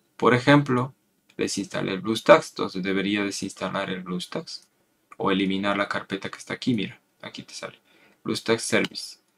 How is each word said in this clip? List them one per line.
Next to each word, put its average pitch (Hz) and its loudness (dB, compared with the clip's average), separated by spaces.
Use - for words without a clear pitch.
por 113 6
ejemplo, 135 4
desinstalé 98 -2
el 92 -4
BlueStacks. 113 4
Entonces 95 -6
debería 98 0
desinstalar 95 -4
el 92 -8
BlueStacks. - -8
O 98 0
eliminar 98 0
la 101 0
carpeta 98 -6
que - -16
está - -10
aquí, - 0
mira. 98 -4
Aquí - -14
te - -20
sale. - -12
BlueStacks 113 -2
Service. - -2